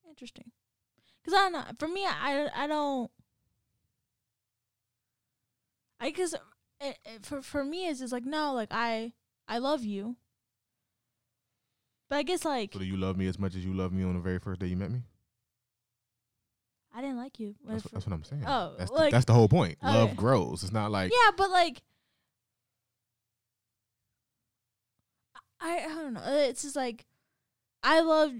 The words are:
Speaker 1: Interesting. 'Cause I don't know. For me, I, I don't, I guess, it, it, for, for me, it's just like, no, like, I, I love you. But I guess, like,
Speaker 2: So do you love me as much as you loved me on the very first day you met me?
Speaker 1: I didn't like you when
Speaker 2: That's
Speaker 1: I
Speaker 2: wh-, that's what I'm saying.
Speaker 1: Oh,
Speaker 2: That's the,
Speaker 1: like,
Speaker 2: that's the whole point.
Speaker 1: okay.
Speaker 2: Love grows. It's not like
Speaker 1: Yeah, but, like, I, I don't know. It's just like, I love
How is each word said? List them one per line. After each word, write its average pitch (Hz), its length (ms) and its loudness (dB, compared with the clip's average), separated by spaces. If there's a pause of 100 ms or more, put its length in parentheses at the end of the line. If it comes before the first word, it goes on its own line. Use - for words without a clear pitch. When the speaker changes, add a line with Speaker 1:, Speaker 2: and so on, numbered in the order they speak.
Speaker 1:
Interesting. 254 440 -20 (720)
'Cause 330 100 -2
I 392 40 6
don't 381 160 4
know. 285 100 -6 (160)
For 302 80 -4
me, 381 180 -4
I, 285 480 -2
I 277 140 -4
don't, 285 420 -2 (3000)
I 285 100 -4
guess, 330 220 -4 (480)
it, 277 240 -8
it, 220 200 -18
for, 285 160 -8
for 277 220 -6
me, 339 240 -6
it's 262 140 -4
just 247 120 -6
like, 247 120 -6
no, 294 280 -2
like, 226 180 -4
I, 226 420 -4 (340)
I 233 120 -6
love 269 260 0
you. 208 320 -6 (1900)
But 277 80 -2
I 294 60 0
guess, 349 220 -2
like, 247 280 -2
Speaker 2:
So - 60 -8
do 92 60 -4
you 95 120 -2
love 92 200 0
me 95 100 0
as 90 120 -4
much 92 160 -2
as 92 100 -6
you 92 80 -2
loved 92 200 -2
me 95 100 0
on 90 120 0
the 87 60 -2
very 90 180 -2
first 90 200 -8
day 92 80 -4
you 90 100 -2
met 95 140 -4
me? 123 100 -4 (1900)
Speaker 1:
I 226 80 -14
didn't 269 160 -6
like 247 220 -12
you 208 220 -8
when 220 140 -8
Speaker 2:
That's 220 100 -6
Speaker 1:
I - 40 -14
Speaker 2:
wh-, - 40 -16
that's - 120 -6
what 98 80 -4
I'm 78 120 -6
saying. 143 200 -8
Speaker 1:
Oh, 226 320 -2
Speaker 2:
That's 92 140 -6
the, 277 60 0
Speaker 1:
like, 311 140 6
Speaker 2:
that's - 140 6
the 117 80 6
whole 113 160 10
point. 95 340 4
Speaker 1:
okay. 107 100 2
Speaker 2:
Love 110 240 6
grows. 95 460 2
It's 92 100 -6
not 107 180 0
like 95 200 0
Speaker 1:
Yeah, 466 240 6
but, 392 140 2
like, 339 320 2 (3750)
I, 339 200 -2
I 302 160 -6
don't 302 180 -8
know. 151 100 -8
It's 269 380 0
just 285 140 -10
like, 247 300 -4 (800)
I 311 180 8
love 311 380 4